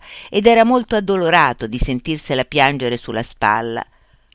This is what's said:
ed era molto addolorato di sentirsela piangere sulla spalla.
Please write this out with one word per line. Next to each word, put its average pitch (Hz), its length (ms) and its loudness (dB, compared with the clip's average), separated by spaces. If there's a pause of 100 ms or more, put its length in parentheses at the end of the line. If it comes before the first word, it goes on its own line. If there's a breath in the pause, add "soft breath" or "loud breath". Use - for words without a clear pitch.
(300 loud breath)
ed 202 160 -2
era 226 180 6
molto 240 320 0
addolorato 170 720 0
di 113 100 -8
sentirsela 135 680 -2
piangere 135 500 0
sulla 113 280 -8
spalla. 113 600 -2 (500)